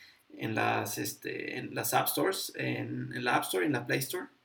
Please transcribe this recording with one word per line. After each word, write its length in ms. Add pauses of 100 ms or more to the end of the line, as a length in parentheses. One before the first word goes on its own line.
(380)
en 180
las, 420
este, 600
en 180
las 180
App 140
Stores, 480
en, 580
en 100
la 120
App 80
Store 220
y 20
en 60
la 120
Play 140
Store, 280 (180)